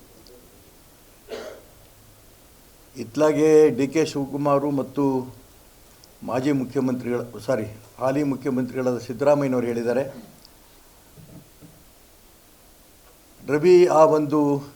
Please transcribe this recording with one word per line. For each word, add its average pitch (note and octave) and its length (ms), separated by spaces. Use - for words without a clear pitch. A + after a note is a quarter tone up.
ಇತ್ಲಾಗೆ D3+ 720
ಡಿ C3+ 200
ಕೆ D3+ 180
ಶಿವಕುಮಾರ್ C#3+ 680
ಮತ್ತು C3 640
ಮಾಜಿ C3 300
ಮುಖ್ಯಮಂತ್ರಿಗಳ, B2 680
ಸಾರಿ, A#2+ 180
ಹಾಲಿ C3+ 240
ಮುಖ್ಯಮಂತ್ರಿಗಳಾದ B2+ 760
ಸಿದ್ದರಾಮಯ್ಯನವರು C3 680
ಹೇಳಿದ್ದಾರೆ, A#2+ 580
ರವಿ F3 380
ಆ D#3 180
ಒಂದು D3 580